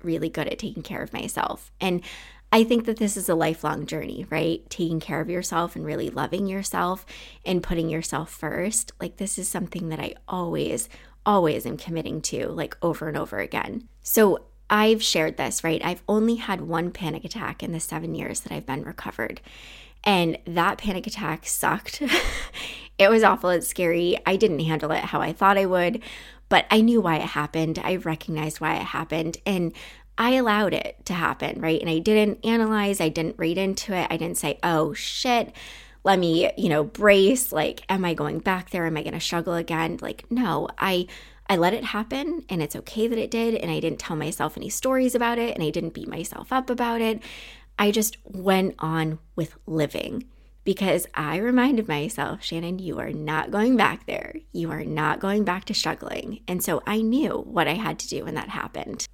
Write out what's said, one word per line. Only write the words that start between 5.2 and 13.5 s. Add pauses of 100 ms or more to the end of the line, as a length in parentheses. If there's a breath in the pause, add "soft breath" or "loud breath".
of
yourself
and
really
loving
yourself (400 loud breath)
and
putting
yourself
first.
Like,
this
is
something
that
I (120)
always, (380 loud breath)
always
am
committing
to,
like,
over
and
over
again. (140)